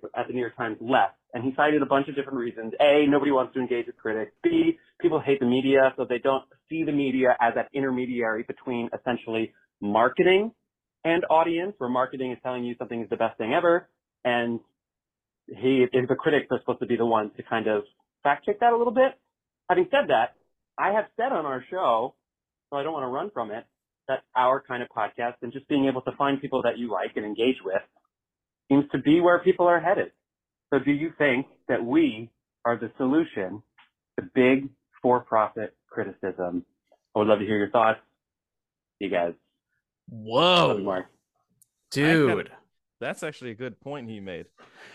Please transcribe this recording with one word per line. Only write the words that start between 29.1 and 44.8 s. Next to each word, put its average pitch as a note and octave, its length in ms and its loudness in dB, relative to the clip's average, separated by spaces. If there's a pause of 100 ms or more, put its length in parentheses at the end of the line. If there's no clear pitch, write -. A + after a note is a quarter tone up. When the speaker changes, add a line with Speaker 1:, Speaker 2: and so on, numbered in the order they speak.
Speaker 1:
where F3 180 6
people F3+ 300 2
are F3 120 4
headed. D#3+ 320 0 (600)
So C#3 60 2
do C3+ 140 0
you D3+ 260 -4
think B2+ 280 0 (220)
that A#2 160 -2
we A#2+ 460 0 (340)
are A#2 140 0
the A2+ 180 -8
solution B2+ 680 -2 (560)
to F#2 160 -8
big C3 340 4 (340)
for-profit A2+ 720 0 (160)
criticism? F#2 720 -6 (500)
I A2+ 40 0
would G#2+ 100 2
love G#2+ 120 6
to G2+ 40 -2
hear G#2+ 140 0
your G2+ 120 0
thoughts. A2 300 2 (1000)
See G2+ 80 -6
you F2+ 40 -6
guys. F2 220 -2 (760)
Speaker 2:
Whoa. C#3+ 600 2
Speaker 1:
Love A2 100 -2
you, F#2+ 60 -6
Mark. F#2 220 -4 (840)
Speaker 2:
Dude. D3 400 4
Speaker 3:
I - 40 0
kinda, F#2 160 -6 (500)
that's C3+ 220 -8
actually C#3 280 -12
a A2 40 -12
good A#2+ 260 -12
point C#3 280 -12
he A2 120 -14
made. F2+ 260 -12 (480)